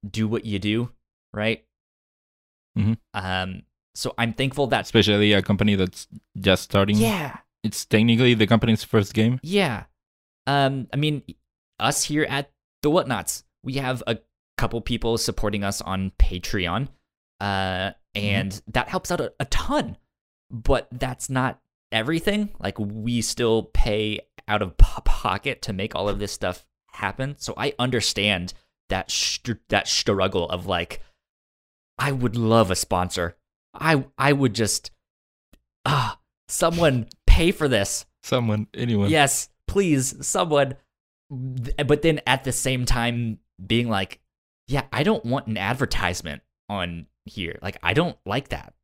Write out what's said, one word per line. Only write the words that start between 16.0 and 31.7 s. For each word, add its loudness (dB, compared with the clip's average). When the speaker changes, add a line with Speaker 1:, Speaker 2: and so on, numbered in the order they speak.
Speaker 1:
Patreon, 0
uh, -2
Speaker 2:
Mm-hmm. -4
Speaker 1:
and -2
that -2
helps -6
out -2
a, -6
a -2
ton. -2
But 0
that's -8
not -2
everything. -2
Like, -6
we -4
still 0
pay 0
out 0
of -6
po-, 8
pocket 0
to -6
make -6
all -2
of -2
this -6
stuff -6
happen. -6
So -10
I -4
understand 0
that -4
str-, -4
that 0
struggle 0
of, -6
like, -4